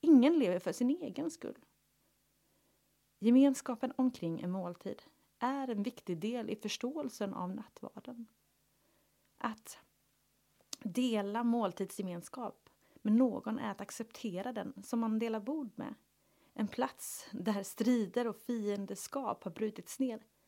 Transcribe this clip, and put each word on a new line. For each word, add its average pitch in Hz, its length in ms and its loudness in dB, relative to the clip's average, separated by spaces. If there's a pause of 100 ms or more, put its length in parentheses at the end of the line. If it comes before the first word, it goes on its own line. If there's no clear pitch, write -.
ingen 302 380 10
lever 185 200 4
för 170 140 -2
sin 247 180 2
egen 302 400 -2
skull. - 340 -12 (1500)
Gemenskapen 254 760 4
omkring 247 440 0
en 180 100 -4
måltid 185 520 -6 (360)
är 262 320 -2
en 208 120 -2
viktig 202 360 -4
del 220 320 -4
i 220 60 -4
förståelsen 240 800 -6
av 180 200 -4
nattvarden. 226 720 -12 (1120)
Att - 400 -8 (1000)
dela 226 680 0
måltidsgemenskap 196 1300 -2 (320)
med 214 120 4
någon 220 440 4
är 214 120 -4
att 190 100 -8
acceptera 208 720 -8
den 196 300 -8
som 233 180 -2
man 220 180 0
delar 220 220 -2
bord 262 340 -6
med. - 200 -8 (600)
En 214 140 -2
plats - 640 -6
där 202 300 -2
strider 233 640 0
och 214 100 -4
fiendeskap 208 1080 -4
har 185 60 -4
brutits - 480 -6
ner, 247 280 -4 (220)